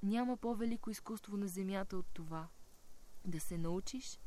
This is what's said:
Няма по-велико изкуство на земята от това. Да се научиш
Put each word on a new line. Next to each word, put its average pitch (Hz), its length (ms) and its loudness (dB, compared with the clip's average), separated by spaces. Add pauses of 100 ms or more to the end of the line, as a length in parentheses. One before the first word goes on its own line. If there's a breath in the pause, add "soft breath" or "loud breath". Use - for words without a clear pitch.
Няма 233 340 4
по-велико 233 520 2
изкуство 208 480 -4
на 202 100 2
земята 190 500 0
от 175 160 4
това. 160 360 -2 (760)
Да 170 140 2
се 170 180 2
научиш 175 680 0